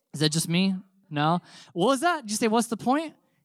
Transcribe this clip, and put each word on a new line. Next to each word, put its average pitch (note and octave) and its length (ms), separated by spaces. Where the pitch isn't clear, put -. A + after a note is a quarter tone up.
Is C#3+ 60
that D#3 120
just D#3+ 160
me? F#3+ 260
No? D#3 320
What F#3 140
was C4+ 120
that? E4 220
Did G#3 80
you G#3+ 80
say, A#3 100
"What's A3 200
the A3 100
point?" D4 340